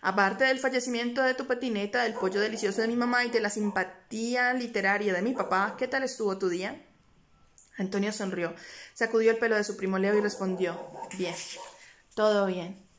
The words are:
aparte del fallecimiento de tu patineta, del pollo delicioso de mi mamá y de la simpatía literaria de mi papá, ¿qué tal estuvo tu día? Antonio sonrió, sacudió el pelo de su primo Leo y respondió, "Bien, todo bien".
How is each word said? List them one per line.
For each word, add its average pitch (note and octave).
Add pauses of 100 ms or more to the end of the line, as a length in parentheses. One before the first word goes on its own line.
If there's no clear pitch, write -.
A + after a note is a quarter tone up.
aparte G3
del C4
fallecimiento B3
de B3+
tu B3+
patineta, A#3+
del A3+
pollo F#3+
delicioso G#3
de A3+
mi A#3
mamá A#3+
y A#3+
de A#3
la G#3
simpatía A3
literaria G#3
de F3+
mi A#3
papá, G3+
¿qué B3+
tal C4
estuvo A3
tu G3
día? F#3 (920)
Antonio G3+
sonrió, F3 (380)
sacudió A3+
el A3+
pelo A3+
de G#3
su G3+
primo F#3+
Leo G3+
y G#3
respondió, F#3 (380)
"Bien, F3+ (800)
todo G#3
bien". F3+ (140)